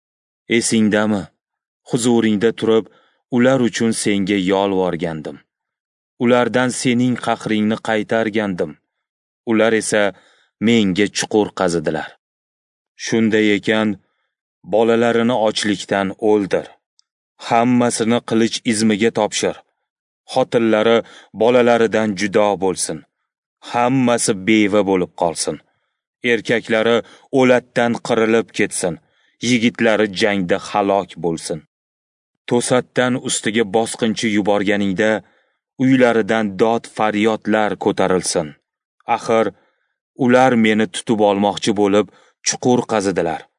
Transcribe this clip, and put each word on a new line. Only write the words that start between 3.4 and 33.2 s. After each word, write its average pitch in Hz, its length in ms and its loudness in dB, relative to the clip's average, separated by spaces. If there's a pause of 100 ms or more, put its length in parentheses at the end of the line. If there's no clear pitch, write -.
uchun 113 320 0
senga 101 460 -2
yolvorgandim. 90 960 -2 (840)
Ulardan 123 500 2
sening 123 460 0
qahringni 110 600 -2
qaytargandim. 107 960 -4 (760)
Ular 110 260 2
esa 107 300 0 (580)
menga 104 460 2
chuqur - 480 -2
qazidilar. 82 540 -2 (880)
Shunday 110 560 0
ekan, 110 340 0 (760)
bolalarini 117 720 2
ochlikdan 104 720 -2 (100)
o'ldir. 101 480 0 (760)
Hammasini 120 800 0
qilich 113 420 -2
izmiga 107 480 0
topshir. 101 460 -2 (720)
Xotinlari 117 680 2 (320)
bolalaridan 113 840 2
judo 104 400 2
bo'lsin. 85 420 -4 (680)
Hammasi 120 720 0
beva 104 460 2
bo'lib 92 320 0
qolsin. 82 420 -4 (680)
Erkaklari 117 720 0 (320)
o'latdan 123 680 2
qirilib 113 560 0
ketsin. 92 440 -4 (480)
Yigitlari 117 640 0
jangda 98 500 -2
halok 98 580 -2
bo'lsin. 82 420 -6 (880)
To'satdan 123 680 -2
ustiga 117 480 -2